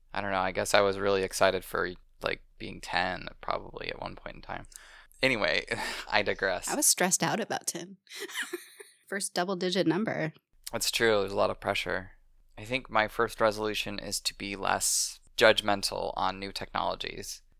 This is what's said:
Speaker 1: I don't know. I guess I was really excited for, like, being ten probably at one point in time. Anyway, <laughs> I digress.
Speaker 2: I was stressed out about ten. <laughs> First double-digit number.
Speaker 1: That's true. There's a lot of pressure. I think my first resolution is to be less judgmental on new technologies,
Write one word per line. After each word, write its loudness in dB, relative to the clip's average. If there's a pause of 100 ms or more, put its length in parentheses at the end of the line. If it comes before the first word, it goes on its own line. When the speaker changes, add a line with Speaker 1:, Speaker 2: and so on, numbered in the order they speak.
(120)
Speaker 1:
I -4
don't -2
know. 2
I 0
guess 0
I 8
was 4
really 2
excited 2
for, -2 (320)
like, -4 (160)
being -12
ten -2 (120)
probably -6
at -8
one -6
point -14
in -16
time. -10 (560)
Anyway, 4 (240)
<laughs> -8
I 6
digress. 0
Speaker 2:
I -2
was 2
stressed 4
out 0
about -4
ten. -8 (520)
<laughs> -16
First -6
double-digit 0
number. 0 (360)
Speaker 1:
That's -2
true. 6
There's 0
a -4
lot 4
of -8
pressure. -2 (460)
I -14
think -4
my 4
first -2
resolution 0
is -6
to -4
be -8
less 0 (180)
judgmental 4
on 0
new -10
technologies, -6 (180)